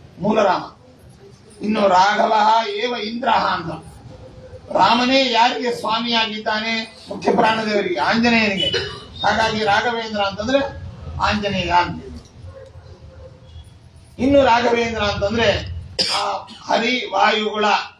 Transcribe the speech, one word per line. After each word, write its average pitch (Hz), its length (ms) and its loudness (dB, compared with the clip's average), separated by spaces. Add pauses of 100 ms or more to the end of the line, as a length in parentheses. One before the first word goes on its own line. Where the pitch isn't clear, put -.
(200)
ಮೂಲ 214 220 0
ರಾಮ. 180 220 0 (1000)
ಇನ್ನು 214 260 2
ರಾಘವ 208 460 4 (360)
ಏವ 226 240 -4 (100)
ಇಂದ್ರಃ 220 500 0
ಅಂತ, 160 320 -8 (880)
ರಾಮನೇ 247 580 4
ಯಾರಿಗೆ 247 440 2
ಸ್ವಾಮಿಯಾಗಿದ್ದಾನೆ? 226 1300 -4
ಮುಖ್ಯ 202 220 -2
ಪ್ರಾಣದೇವರಿಗೆ, 214 680 0
ಆಂಜನೇಯನಿಗೆ. 220 680 2 (580)
ಹಾಗಾಗಿ 214 380 0
ರಾಘವೇಂದ್ರ 220 580 0
ಅಂತಂದ್ರೆ 208 380 -2 (640)
ಆಂಜನೇಯ 196 480 -2
ಅಂತ. 170 340 0 (2250)
ಇನ್ನು 277 240 6
ರಾಘವೇಂದ್ರ 233 580 2
ಅಂತಂದ್ರೆ 202 720 0 (440)
ಆ 202 280 -4 (200)
ಹರಿ 226 480 0
ವಾಯುಗಳ 208 520 2 (340)